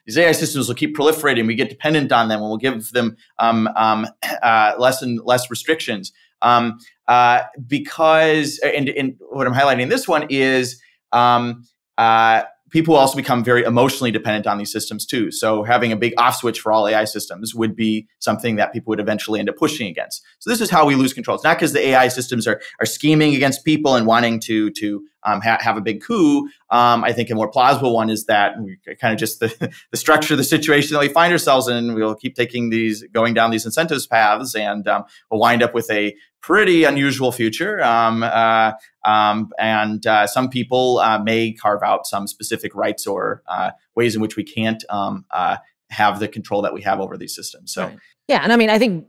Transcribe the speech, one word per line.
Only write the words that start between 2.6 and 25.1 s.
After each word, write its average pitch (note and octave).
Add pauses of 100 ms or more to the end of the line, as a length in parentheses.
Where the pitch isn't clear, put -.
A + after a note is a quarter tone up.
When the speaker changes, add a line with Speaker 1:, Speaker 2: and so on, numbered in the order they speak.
Speaker 1:
them, A#2 (200)
um, A2+
um, A2 (160)
<clears throat> -
uh, A2
less B2
and A#2+
less B2
restrictions. A#2 (280)
Um, A#2 (300)
uh, A#2+ (260)
because, D#3
and, C#3+
and C3+ (120)
what C3+
I'm B2
highlighting C3+
in B2+
this B3+
one D#3
is, C3 (300)
um, A#2+ (320)
uh, A2+ (260)
people D#3+
also C3+
become B2+
very A#2+
emotionally B2
dependent G#2+
on G2+
these G2+
systems G#2
too. A2
So A2
having A#2+
a A2
big A#2
off B2
switch A#2
for A2
all G#2+
A G#2+
I A2
systems G#2+
would A2+
be A2 (120)
something A2
that G#2
people A2
would G#2
eventually G#2+
end G2+
up -
pushing D3+
against. - (160)
So -
this A#3
is G#3+
how D#3+
we C#3+
lose C3
control. A2+
It's -
not E3+
'cause D3
the C3
A C3
I B2+
systems A#2+
are, G#2+ (180)
are -
scheming D3+
against C3
people D3+
and A#2
wanting A2+
to, A2
to, G#2 (200)